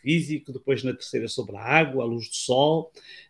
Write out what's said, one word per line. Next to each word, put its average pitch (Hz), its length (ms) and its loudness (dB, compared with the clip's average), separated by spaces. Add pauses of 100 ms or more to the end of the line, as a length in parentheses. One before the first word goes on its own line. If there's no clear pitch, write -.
físico, 147 520 -2
depois 127 300 -2
na 127 100 -2
terceira 117 360 -4
sobre 104 280 -6
a 101 40 -12
água, 131 420 2
a 117 40 -2
luz 117 220 -4
do - 60 -8
sol, 151 560 2 (400)